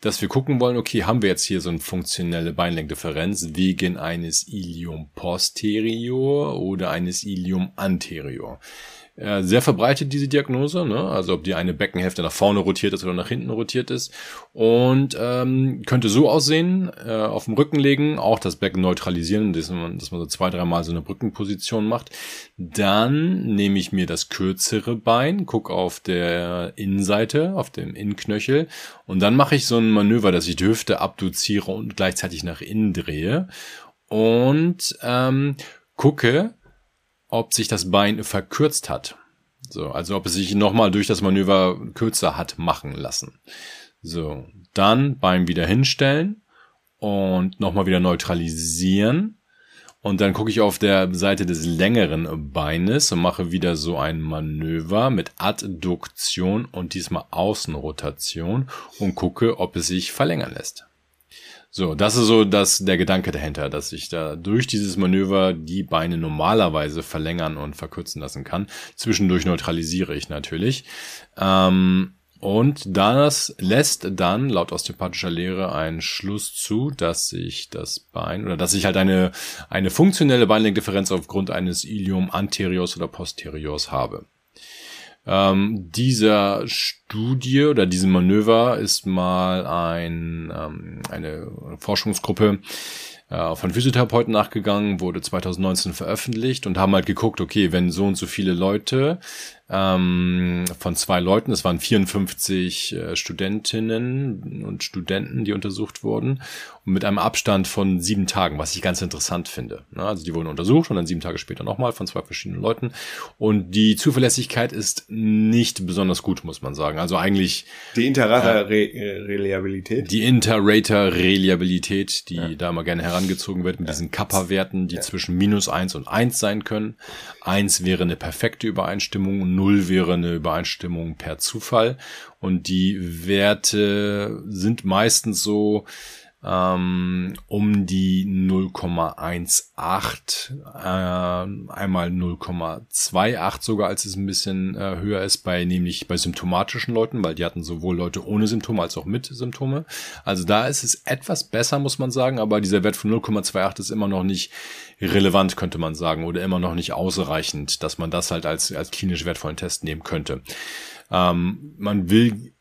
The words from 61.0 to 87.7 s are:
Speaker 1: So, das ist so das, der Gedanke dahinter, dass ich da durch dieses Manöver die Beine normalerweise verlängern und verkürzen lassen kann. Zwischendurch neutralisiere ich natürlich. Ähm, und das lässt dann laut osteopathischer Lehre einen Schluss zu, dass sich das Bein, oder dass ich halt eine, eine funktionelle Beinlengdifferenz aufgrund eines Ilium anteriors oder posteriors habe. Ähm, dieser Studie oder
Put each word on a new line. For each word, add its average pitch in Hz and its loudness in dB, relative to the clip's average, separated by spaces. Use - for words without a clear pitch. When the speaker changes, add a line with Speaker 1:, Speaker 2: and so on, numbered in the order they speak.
Speaker 1:
So, 85 -2
das 104 2
ist 120 6
so 110 8
das, 98 2
der 92 4
Gedanke 92 2
dahinter, 73 -6
dass 73 -6
ich - -12
da 80 -6
durch 104 0
dieses 101 -2
Manöver 95 4
die 82 -6
Beine 82 -2
normalerweise 80 2
verlängern 80 -4
und 73 -10
verkürzen - -12
lassen 69 -12
kann. 95 -4
Zwischendurch 92 2
neutralisiere 85 -2
ich 71 -8
natürlich. 82 -4
Ähm, 92 4
und 117 2
das 117 4
lässt 104 2
dann 95 2
laut 90 0
osteopathischer 87 -6
Lehre 92 -4
einen 80 -4
Schluss 98 -6
zu, 120 -2
dass 85 -2
sich - -10
das - -10
Bein, 85 -8
oder 92 -4
dass 90 0
ich 95 0
halt 95 2
eine, 95 4
eine 95 -2
funktionelle 143 6
Beinlengdifferenz 101 2
aufgrund 95 -2
eines 90 -2
Ilium 92 -2
anteriors 90 -2
oder 82 -4
posteriors 76 -8
habe. 62 -4
Ähm, 98 2
dieser 107 4
Studie 127 0
oder 135 4